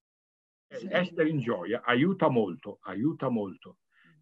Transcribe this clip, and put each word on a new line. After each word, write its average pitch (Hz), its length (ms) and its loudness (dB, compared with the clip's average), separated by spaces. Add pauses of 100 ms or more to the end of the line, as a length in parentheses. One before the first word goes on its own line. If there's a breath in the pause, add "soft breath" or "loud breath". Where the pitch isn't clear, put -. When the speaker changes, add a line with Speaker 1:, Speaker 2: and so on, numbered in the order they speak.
(680)
Speaker 1:
Sì. 127 220 -12
Speaker 2:
Essere 170 400 2
in 156 100 0
gioia 107 420 -2
aiuta 156 480 4
molto, 104 520 -2
aiuta 135 480 -2
molto, 101 500 -6 (420 soft breath)